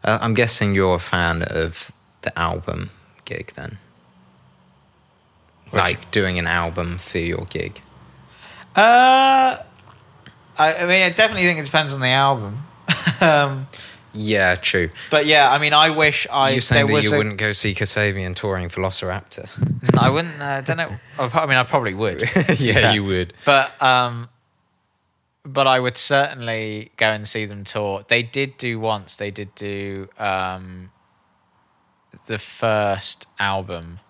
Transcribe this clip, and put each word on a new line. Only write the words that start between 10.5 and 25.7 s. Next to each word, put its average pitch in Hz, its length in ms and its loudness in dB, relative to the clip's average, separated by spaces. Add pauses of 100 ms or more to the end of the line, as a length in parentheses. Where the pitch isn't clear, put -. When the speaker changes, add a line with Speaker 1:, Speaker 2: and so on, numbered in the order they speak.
Speaker 2:
I, 156 160 4
I - 120 -6
mean, 190 160 4
I 180 80 4
definitely 214 340 2
think 175 160 2
it 147 40 -6
depends 143 300 0
on 135 60 -6
the 127 80 2
album. 131 540 2 (260)
<laughs> - 320 -2
Um, 143 480 2 (440)
Speaker 1:
Yeah, 104 440 2
true. 87 340 0 (200)
Speaker 2:
but 151 160 4
yeah, 147 240 6
I 139 80 4
mean, 147 140 2
I 156 180 6
wish 151 400 2
I, 135 200 2
Speaker 1:
You 131 100 0
saying 143 260 4
Speaker 2:
there - 20 0
Speaker 1:
that - 60 2
Speaker 2:
was 147 120 2
Speaker 1:
you 107 80 2
Speaker 2:
a - 40 2
Speaker 1:
wouldn't 104 200 -2
go 107 140 0
see 101 220 0
Kasabian 98 600 -2
touring 92 340 -4
Velociraptor? 95 800 -6 (500)
Speaker 2:
I 123 120 4
wouldn't, 156 300 -4
uh, 143 40 -8
I 139 160 -4
don't 160 160 -4
know. 165 140 -6 (280)
I 131 100 -2
pro-, 156 140 0
I 156 40 -2
mean, 139 100 4
I 127 80 4
probably 117 300 0
would, 95 280 -4
Speaker 1:
<laughs> 120 140 -2
Yeah, 185 80 4 (140)
Speaker 2:
yeah. 113 340 4
Speaker 1:
you 104 120 0
would. 90 280 -2 (140)
Speaker 2:
But, 139 360 2
um, 123 460 2 (1160)
but 135 220 0
I 127 140 4